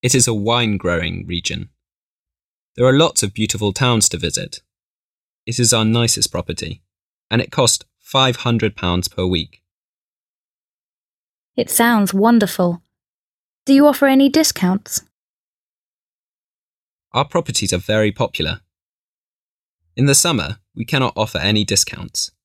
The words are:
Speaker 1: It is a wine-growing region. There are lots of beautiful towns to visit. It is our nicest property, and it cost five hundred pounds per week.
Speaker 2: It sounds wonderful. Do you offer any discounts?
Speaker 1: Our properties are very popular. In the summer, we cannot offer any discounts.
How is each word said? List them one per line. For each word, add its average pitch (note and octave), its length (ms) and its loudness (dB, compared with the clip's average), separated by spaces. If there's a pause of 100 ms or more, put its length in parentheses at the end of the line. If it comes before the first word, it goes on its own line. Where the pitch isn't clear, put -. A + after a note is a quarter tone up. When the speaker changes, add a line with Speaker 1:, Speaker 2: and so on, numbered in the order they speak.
Speaker 1:
It B2 120 2
is B2+ 140 2
a A#2 80 -2
wine-growing F#2 880 -2
region. F2 440 -8 (1040)
There B2+ 100 2
are C3 80 4
lots D3+ 300 2
of G2 100 -6
beautiful G#2 400 -4
towns B2 360 0
to F2 80 -6
visit. - 440 -6 (880)
It A#2 100 -8
is A#2+ 160 2
our A2+ 100 2
nicest A2+ 480 0
property, - 520 -8 (480)
and A#2 100 0
it - 80 -6
cost - 360 0 (120)
five C3 380 0
hundred A2 400 -2
pounds F2+ 320 -2
per F#2 180 -6
week. F2+ 380 -4 (1900)
Speaker 2:
It A#3+ 160 -4
sounds A3+ 420 2
wonderful. G3 680 2 (840)
Do C#4 80 4
you C#4+ 140 6
offer C#4+ 180 2
any C4+ 240 6
discounts? G3+ 720 0 (2000)
Speaker 1:
Our C3+ 140 0
properties - 480 -2
are F2+ 60 0
very G#2+ 320 0
popular. - 500 -4 (1300)
In B2+ 100 2
the C#3 80 4
summer, C3+ 460 0 (160)
we A#2+ 100 -8
cannot C3 300 -2
offer - 240 -4
any G#2 240 0
discounts. - 680 -4 (140)